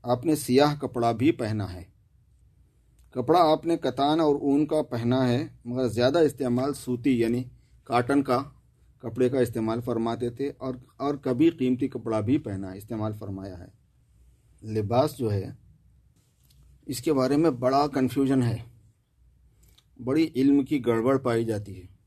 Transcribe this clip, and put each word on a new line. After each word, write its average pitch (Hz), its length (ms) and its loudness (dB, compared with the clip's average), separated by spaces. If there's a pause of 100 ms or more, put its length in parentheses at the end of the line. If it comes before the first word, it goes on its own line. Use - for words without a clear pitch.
آپ 120 220 -2
نے 156 100 4
سیاہ 147 400 4
کپڑا 123 360 -2
بھی 120 200 2
پہنا 107 420 -4
ہے۔ 87 100 -14 (1300)
کپڑا 156 420 4
آپ 156 140 0
نے 170 120 2
کتان 143 420 0
اور 147 160 4
اون 143 300 2
کا 127 160 0
پہنا 123 460 0
ہے، 131 200 0 (180)
مگر 123 220 -4
زیادہ 131 320 2
استعمال 135 540 0
سوتی 123 460 -2
یعنی 120 240 0 (400)
کاٹن 123 400 0
کا 135 200 0 (540)
کپڑے 120 320 0
کا 135 100 0
استعمال 113 420 -2
فرماتے 117 480 -4
تھے 135 280 -6
اور، 127 180 -10 (220)
اور 143 180 -4
کبھی 139 340 2
قیمتی 127 380 0
کپڑا 113 320 -4
بھی 110 180 0
پہنا، 98 340 -6
استعمال 107 480 -6
فرمایا 95 400 -10
ہے۔ 90 60 -18 (1000)
لباس 110 500 0
جو 110 160 -2
ہے، 101 180 -4 (1300)
اس 123 160 -8
کے 156 120 0
بارے 135 240 2
میں 165 120 4
بڑا 135 380 2
confusion 131 560 0
ہے، 117 140 0 (1500)
بڑی 156 320 0
علم 139 300 4
کی 131 200 -4
گڑبڑ 120 320 2
پائی 117 280 0
جاتی 104 360 -6
ہے۔ 87 60 -20 (200)